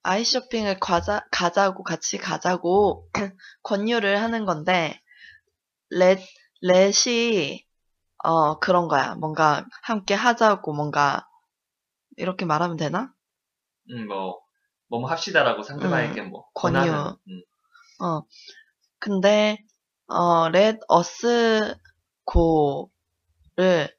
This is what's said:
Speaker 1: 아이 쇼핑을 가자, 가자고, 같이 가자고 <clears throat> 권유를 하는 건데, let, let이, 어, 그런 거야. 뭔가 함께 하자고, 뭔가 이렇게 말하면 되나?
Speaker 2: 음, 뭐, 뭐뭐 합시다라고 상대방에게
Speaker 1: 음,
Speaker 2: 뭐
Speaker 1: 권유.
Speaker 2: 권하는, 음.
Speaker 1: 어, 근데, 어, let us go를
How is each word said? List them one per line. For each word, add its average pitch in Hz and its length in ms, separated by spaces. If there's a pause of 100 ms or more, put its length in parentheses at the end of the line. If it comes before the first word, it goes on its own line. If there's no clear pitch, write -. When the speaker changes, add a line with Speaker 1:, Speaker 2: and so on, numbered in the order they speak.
Speaker 1:
아이 190 220
쇼핑을 220 560
가자, 190 520
가자고, 190 520
같이 - 340
가자고 180 920
<clears throat> 196 300 (220)
권유를 208 580
하는 226 240
건데, 170 540 (920)
let, 185 300 (400)
let이, 196 1000 (600)
어, 160 360
그런 175 280
거야. 135 280
뭔가 156 500 (160)
함께 202 320
하자고, 220 600
뭔가 147 520 (920)
이렇게 185 300
말하면 165 300
되나? 165 360 (800)
Speaker 2:
음, 117 160
뭐, 95 340 (480)
뭐뭐 120 220
합시다라고 156 540
상대방에게 139 580
Speaker 1:
음, - 80
Speaker 2:
뭐 - 240
Speaker 1:
권유. 175 260
Speaker 2:
권하는, 156 300 (180)
음. - 760
Speaker 1:
어, 160 180 (800)
근데, 208 580 (480)
어, 170 420
let 208 300 (100)
us - 380 (1040)
go를 160 1700